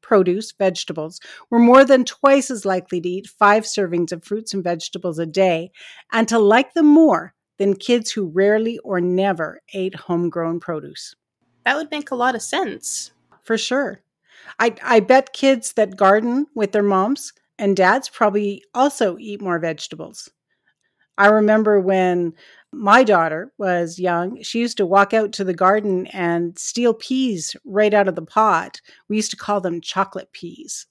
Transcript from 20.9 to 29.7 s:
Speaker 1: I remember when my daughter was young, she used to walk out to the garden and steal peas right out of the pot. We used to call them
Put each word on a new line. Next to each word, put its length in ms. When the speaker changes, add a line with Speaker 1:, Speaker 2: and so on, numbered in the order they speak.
Speaker 1:
I 100
remember 540
when 520
my 320
daughter 540
was 420
young, 420
she 180
used 180
to 80
walk 280
out 200
to 100
the 100
garden 540
and 500
steal 360
peas 720
right 280
out 140
of 80
the 60
pot. 580
We 80
used 140
to 40
call 240
them 220